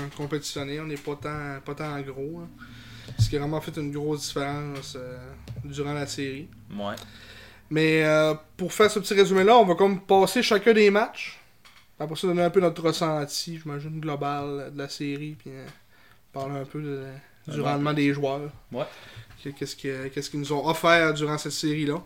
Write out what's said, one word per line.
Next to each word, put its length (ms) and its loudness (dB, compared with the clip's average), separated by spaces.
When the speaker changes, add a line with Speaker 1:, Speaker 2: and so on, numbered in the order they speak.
Speaker 1:
compétitionner, 640 -6
on 60 -10
n'est 120 -8
pas 180 -8
tant, 480 -10
pas 120 -10
tant 260 -8
gros, 420 -10
hein. 40 -14
Ce 100 4
qui 80 -2
a 20 0
vraiment 220 -4
fait 160 -10
une 140 -6
grosse 360 -4
différence, 720 -8
euh, 180 -14
durant 300 -6
la 140 -4
série. 400 -8
Speaker 2:
Ouais. 240 -6
Speaker 1:
Mais, 340 4
euh, 300 4
pour 160 -4
faire 180 6
ce 80 -2
petit 140 -4
résumé-là, 440 8
on 80 10
va 100 4
comme 260 4
passer 420 4
chacun 300 4
des 180 8
matchs. 480 -2
Après 160 -6
ça, 120 -2
donner 160 2
un 60 4
peu 100 4
notre 240 2
ressenti, 800 -2
j'imagine, 380 -8
global 720 -4
de 40 -12
la 120 -8
série, 500 -8
puis, 120 -18
euh, 140 -16
parler 260 -6
un 60 -8
peu 160 -10
de, 220 -8
du 140 -6
Speaker 2:
Ouais. 80 0
Speaker 1:
rendement 240 0
des 200 2
joueurs. 380 -4
Speaker 2:
Ouais. 140 -4
Speaker 1:
Que-, 80 -8
qu'est-ce 240 -10
que, 340 -8
qu'est-ce 200 -8
qu'ils 120 -6
nous 120 -4
ont 140 0
offert 460 4
durant 240 -2
cette 160 -8
série-là. 520 -2